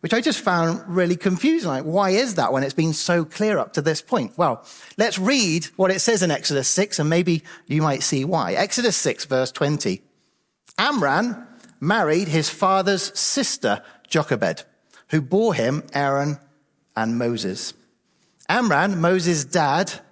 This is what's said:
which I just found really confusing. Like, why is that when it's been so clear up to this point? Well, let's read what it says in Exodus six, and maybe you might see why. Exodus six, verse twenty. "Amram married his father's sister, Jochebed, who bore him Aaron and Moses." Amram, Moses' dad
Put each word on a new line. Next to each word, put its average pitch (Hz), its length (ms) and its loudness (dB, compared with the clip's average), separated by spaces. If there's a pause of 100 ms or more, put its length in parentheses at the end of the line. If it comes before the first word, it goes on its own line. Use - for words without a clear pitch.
which 165 120 -2
I 226 80 2
just 262 200 0
found 170 460 0
really 180 300 0
confusing. 202 540 0
Like, 135 140 -4
why 185 260 0
is 220 240 0
that 131 180 0
when 135 100 0
it's 139 120 -4
been 160 180 0
so 170 320 0
clear 208 320 -2
up 123 160 -2
to - 80 -2
this 151 220 -2
point? 143 340 -4
Well, 147 260 0 (360)
let's 208 200 2
read 190 460 2 (120)
what 185 140 2
it 190 120 0
says 214 200 2
in 175 80 2
Exodus 139 380 0
six, 202 300 0
and 151 100 0
maybe 165 340 2 (240)
you 151 140 0
might 147 220 0
see 139 200 0
why. 143 300 -2
Exodus 208 460 0
six, - 260 -2
verse 131 260 -2
twenty. 143 520 -2 (760)
"Amram 214 680 0 (340)
married 175 480 2
his 151 220 0
father's 190 680 0
sister, - 600 0 (260)
Jochebed, 110 580 -2 (440)
who 156 140 0
bore 190 320 2
him 131 280 0 (120)
Aaron 143 440 0 (560)
and 113 240 -2
Moses." 110 540 -4 (720)
Amram, 190 540 2
Moses' 170 460 2
dad 160 440 0 (220)